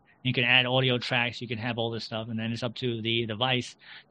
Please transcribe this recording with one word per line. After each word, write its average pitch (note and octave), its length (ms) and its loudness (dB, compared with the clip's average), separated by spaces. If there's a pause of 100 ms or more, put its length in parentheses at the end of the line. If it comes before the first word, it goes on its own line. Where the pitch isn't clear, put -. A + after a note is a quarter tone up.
(240)
You B2+ 100 0
can B2+ 100 4
add B2 240 6
audio C3 320 4
tracks, A#2+ 420 -2
you A#2+ 60 -10
can A#2 100 -6
have A#2 220 -4
all A#2 100 0
this A2+ 140 -6
stuff, A2+ 260 -6
and A2+ 80 -4
then A2+ 140 -2
it's A#2 120 -4
up A#2+ 120 -4
to A#2 260 -2
the A#2 240 2
device B2 500 0 (360)